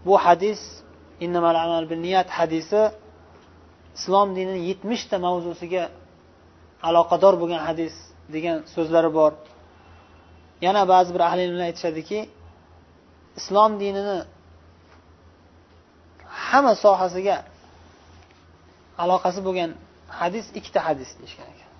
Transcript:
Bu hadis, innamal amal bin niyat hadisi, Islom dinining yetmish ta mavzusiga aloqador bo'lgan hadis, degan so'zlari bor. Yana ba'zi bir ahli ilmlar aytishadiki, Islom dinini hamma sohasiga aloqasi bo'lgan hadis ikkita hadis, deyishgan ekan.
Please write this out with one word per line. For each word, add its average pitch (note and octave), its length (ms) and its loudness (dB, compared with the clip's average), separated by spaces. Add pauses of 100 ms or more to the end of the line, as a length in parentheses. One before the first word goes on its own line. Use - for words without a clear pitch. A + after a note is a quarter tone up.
Bu F#3+ 160 4
hadis, F3+ 420 4 (560)
innamal E3+ 400 0
amal E3 300 -2
bin E3 160 -8
niyat F#3 280 -2
hadisi, E3 520 -2 (1120)
Islom G3 400 0
dinining F#3 280 -6
yetmish F#3+ 420 -6
ta G3+ 120 -4
mavzusiga F3 680 -4 (1000)
aloqador E3+ 500 4
bo'lgan E3+ 320 -2
hadis, D#3+ 280 -6 (360)
degan D#3+ 360 -4
so'zlari E3 480 0
bor. D3+ 180 4 (1300)
Yana G3 260 2
ba'zi F3+ 260 6
bir F3 80 -2
ahli F3 220 0
ilmlar F3 220 -4
aytishadiki, E3+ 540 -6 (1160)
Islom G#3+ 420 2
dinini G3 380 -4 (2250)
hamma C4 360 4
sohasiga F#3 600 2 (1600)
aloqasi F3+ 440 0
bo'lgan F#3 300 -4 (360)
hadis F#3+ 460 -6
ikkita F3+ 260 -4
hadis, D3+ 340 -4
deyishgan - 340 -20
ekan. - 320 -20